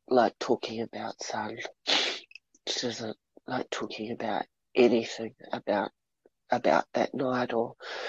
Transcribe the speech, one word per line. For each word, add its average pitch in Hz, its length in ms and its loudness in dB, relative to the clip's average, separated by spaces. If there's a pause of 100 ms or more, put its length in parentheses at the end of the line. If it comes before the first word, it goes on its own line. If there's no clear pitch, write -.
like 120 320 4
talking 110 420 -2
about 110 420 -8
son. 110 340 -6 (1080)
She - 200 -2
doesn't 113 300 -6 (300)
like 127 240 -6
talking 110 400 -6
about 113 340 -4 (300)
anything 117 580 4 (180)
about, 104 400 -2 (600)
about 98 420 4
that - 220 0
night 127 380 0
or 117 220 0 (340)